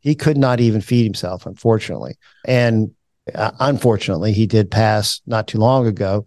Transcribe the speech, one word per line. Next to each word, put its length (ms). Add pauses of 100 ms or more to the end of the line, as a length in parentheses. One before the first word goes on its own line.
He 140
could 220
not 240
even 200
feed 240
himself, 420
unfortunately. 720 (280)
And, 480 (420)
uh, 160 (100)
unfortunately, 720
he 140
did 240
pass 560
not 220
too 100
long 280
ago. 400